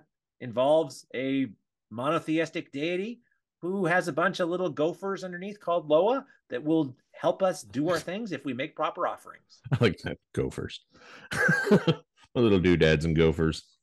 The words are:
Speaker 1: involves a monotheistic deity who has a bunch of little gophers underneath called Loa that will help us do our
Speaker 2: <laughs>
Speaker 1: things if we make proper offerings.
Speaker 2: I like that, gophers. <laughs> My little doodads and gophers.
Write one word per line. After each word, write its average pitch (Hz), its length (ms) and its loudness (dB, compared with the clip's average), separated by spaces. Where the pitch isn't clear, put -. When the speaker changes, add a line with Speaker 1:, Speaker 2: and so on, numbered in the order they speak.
Speaker 1:
involves 139 640 2
a 135 320 -2
monotheistic 156 840 -4
deity 180 500 -6
who 190 240 -2
has 170 240 2
a 147 40 -4
bunch 170 280 0
of 170 80 -2
little 180 200 -2
gophers 170 540 -4
underneath 185 360 -12
called 170 280 -2
Loa 202 380 4
that 123 140 -8
will 151 320 0
help - 280 -2
us 185 220 0
do 117 260 -4
our 165 100 0
Speaker 2:
<laughs> 160 100 -12
Speaker 1:
things 208 240 -8
if 127 100 -8
we 135 100 -6
make 135 220 -8
proper 160 320 -4
offerings. - 540 -12
Speaker 2:
I 143 80 0
like 110 200 2
that, - 180 -8
gophers. - 480 -6
<laughs> - 0 -
My - 680 0
little 101 180 6
doodads 80 460 4
and 80 100 0
gophers. 80 480 2